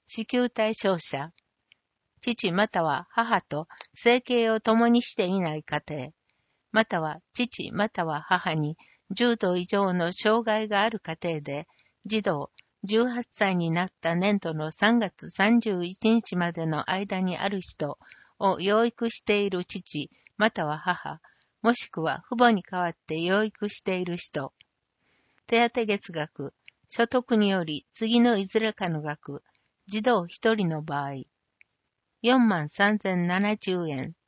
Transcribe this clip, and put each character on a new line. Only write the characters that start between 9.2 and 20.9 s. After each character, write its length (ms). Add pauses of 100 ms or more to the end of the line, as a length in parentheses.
度 200
以 80
上 280
の 200
障 300
害 240
が 160
あ 60
る 100
家 220
庭 200
で、 260 (380)
児 160
童、 300 (320)
十 240
八 240
歳 240
に 160
な 160
っ 40 (100)
た 140
年 220
度 160
の 180
三 280
月 320
三 280
十 240
一 280
日 240
ま 160
で 160
の 220
間 320
に 160
あ 120
る 120
人 360 (400)
を 240
養 240
育 240
し 160
て 160
い 80
る 160
父 460 (260)
ま 140
た 160
は 100
母、 420 (420)